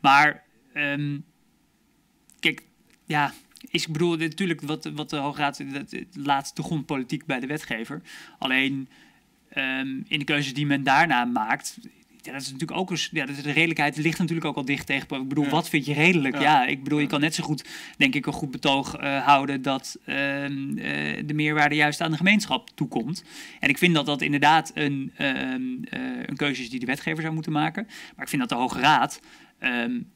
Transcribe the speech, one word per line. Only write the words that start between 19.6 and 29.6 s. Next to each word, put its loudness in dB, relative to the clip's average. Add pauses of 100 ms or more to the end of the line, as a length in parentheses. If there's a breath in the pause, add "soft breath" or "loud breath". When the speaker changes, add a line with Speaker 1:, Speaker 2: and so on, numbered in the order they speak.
Speaker 1:
dat, -4
ehm, -4
eh, -4
de -4
meerwaarde 2
juist 2
aan 0
de 0
gemeenschap 2
toekomt. -4 (360 loud breath)
En 2
ik 2
vind 4
dat 2
dat -2
inderdaad 4
een, -2
ehm, -2 (280)
eh, -8 (260)
een -8
keuze -2
is -10
die -6
de -6
wetgever -4
zou -4
moeten -4
maken. -2
Maar -16
ik -12
vind -4
dat -4
de -4
Hoge -2
Raad 4 (380 loud breath)
ehm -2 (160)